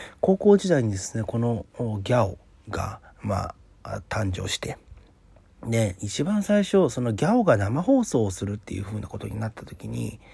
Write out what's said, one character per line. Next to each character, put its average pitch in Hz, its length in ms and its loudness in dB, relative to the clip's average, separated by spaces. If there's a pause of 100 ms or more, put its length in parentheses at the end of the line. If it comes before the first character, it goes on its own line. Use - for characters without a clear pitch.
(220)
高 190 160 4
校 202 200 8
時 190 120 0
代 143 140 4
に 107 80 2
で 98 60 -2
す - 200 -8
ね、 110 60 -2
こ 117 160 -4
の、 117 260 0 (120)
お、 110 220 -4
ギ 98 140 0
ャ 117 120 4
オ 92 120 -6 (320)
が、 95 300 -6 (220)
ま 101 280 -2
あ、 - 60 -16 (280)
あ、 - 260 -10
誕 104 220 -2
生 95 160 -6
し - 100 -4
て、 - 200 -8 (880)
で、 113 340 0
一 104 240 -4
番 202 200 0
最 208 200 4
初、 185 260 4
そ 123 120 -4
の 120 120 0
ギ 104 120 0
ャ 196 100 4
オ 247 80 4
が 139 140 6
生 107 240 0
放 247 220 4
送 117 220 2
を 95 60 -2
す 95 140 -6
る 101 80 -2
っ 107 40 -6
て - 160 -12
い 95 60 -4
う 98 40 -4
風 107 160 -8
な 104 80 -10
こ 104 120 -10
と 107 80 -10
に 107 120 -8
な 110 80 -4
っ 110 60 -8
た - 120 -16
時 - 220 -14
に、 113 320 -6 (140)